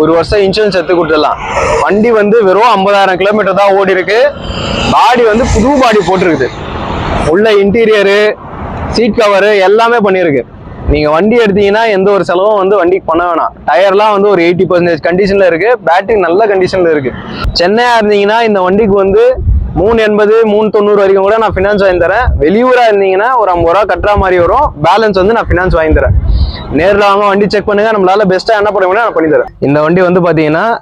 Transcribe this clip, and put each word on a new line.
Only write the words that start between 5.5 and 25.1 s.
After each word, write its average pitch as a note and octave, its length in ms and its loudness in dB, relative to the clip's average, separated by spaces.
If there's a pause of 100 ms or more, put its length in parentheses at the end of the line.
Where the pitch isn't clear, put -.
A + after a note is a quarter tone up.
புது A3 160 2 (120)
பாடி A3+ 260 2
போட்டிருக்குது. F3 400 0 (840)
உள்ள G#3 120 2 (160)
இன்டீரியரு, G#3 580 2 (760)
சீட் G#3+ 240 0
கவரு G3+ 300 2 (180)
எல்லாமே A3+ 380 2
பண்ணியிருக்கு. F3 380 0 (500)
நீங்க D3+ 220 0
வண்டி G#3+ 280 2
எடுத்தீங்கன்னா G3+ 400 0 (120)
எந்த F#3+ 200 0
ஒரு F3+ 140 0
செலவும் G3 320 0
வந்து G3 200 0
வண்டிக்கு F3+ 300 0
பண்ண E3+ 180 -2
வேணாம். D#3 240 -4 (160)
டயர்லாம் G3 460 2
வந்து G3+ 180 2
ஒரு F3 120 2
எயிட்டி F3 260 0
பர்சன்டேஜ் E3+ 360 0
கண்டிஷன்ல F#3+ 440 0
இருக்கு. F3 180 0 (180)
பேட்டரி G3 300 0 (100)
நல்ல F#3+ 240 2
கண்டிஷன்ல F3+ 440 0
இருக்கு. C3+ 160 -4 (500)
சென்னையா A#3 380 2
இருந்தீங்கன்னா G#3 380 2 (120)
இந்த G3+ 180 0
வண்டிக்கு G3+ 360 2
வந்து G3 200 2 (560)
மூணு A3+ 280 2
எண்பது, G#3+ 280 2 (160)
மூணு G#3+ 240 0
தொண்ணூறு G#3 280 2
வரைக்கும் F#3+ 240 2
கூட A3 160 2
நான் F3+ 120 -2
ஃபினான்ஸ் G3 300 0
வாங்கி F3+ 180 0
தரேன். G#3+ 240 0 (160)
வெளியூரா A#3+ 480 2
இருந்தீங்கன்னா G3 380 0 (120)
ஒரு G3 120 0
ஐம்பது E3+ 220 0
ரூபா G3+ 60 2 (120)
கட்டுற F#3 180 -2 (100)
மாதிரி F#3 220 0
வரும். A#3+ 240 0 (180)
பேலன்ஸ் G3+ 360 2